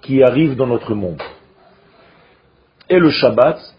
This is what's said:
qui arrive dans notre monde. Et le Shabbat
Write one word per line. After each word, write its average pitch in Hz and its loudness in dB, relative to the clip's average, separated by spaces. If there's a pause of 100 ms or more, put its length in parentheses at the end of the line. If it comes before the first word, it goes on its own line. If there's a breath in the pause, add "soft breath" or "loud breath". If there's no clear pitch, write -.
qui 135 0
arrive 135 2
dans 127 -2
notre 120 -4
monde. 90 -8 (1700 soft breath)
Et 180 4
le 165 4
Shabbat 127 0 (200)